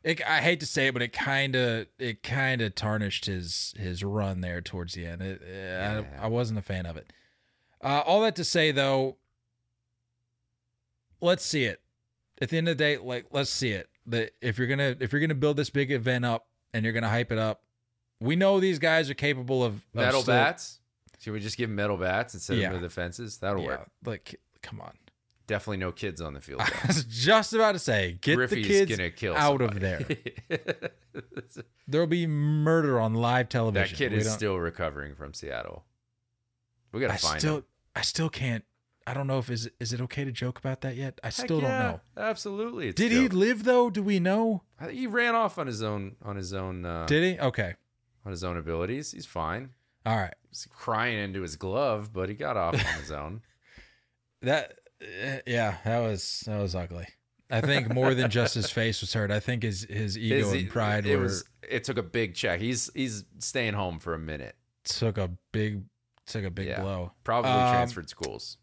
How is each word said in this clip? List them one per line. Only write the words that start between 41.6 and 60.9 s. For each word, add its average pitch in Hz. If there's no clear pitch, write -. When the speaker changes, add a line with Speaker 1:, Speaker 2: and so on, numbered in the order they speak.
Speaker 1:
don't 139
Speaker 2:
yeah, 262
Speaker 1:
know. 85
Speaker 2:
absolutely. 214
It's 90
Speaker 1:
Did 226
he 254
Speaker 2:
dope. 185
Speaker 1:
live 214
though? 247
Do 202
we 196
know? 202
Speaker 2:
I 170
think 247
he 254
ran 233
off 220
on 151
his 110
own, 101
on 101
his 95
own, 92
uh, 82
Speaker 1:
Did 170
he? -
Okay. 110
Speaker 2:
on 101
his 87
own 87
abilities. 85
He's -
fine. 95
Speaker 1:
All 113
right. 95
Speaker 2:
He's -
crying 113
into 98
his 80
glove, 107
but 92
he 104
got 131
off 87
on 78
his 71
own. 78
<laughs> -
Speaker 1:
That, 135
uh, 113
yeah, 113
that 117
was, 110
that 104
was 92
ugly. 85
I 113
think 127
more 131
than 123
just 113
his 110
face 113
was -
hurt. 104
I 104
think 123
his, 101
his 104
ego 113
Speaker 2:
His 101
Speaker 1:
and 92
Speaker 2:
e-, 92
Speaker 1:
pride 104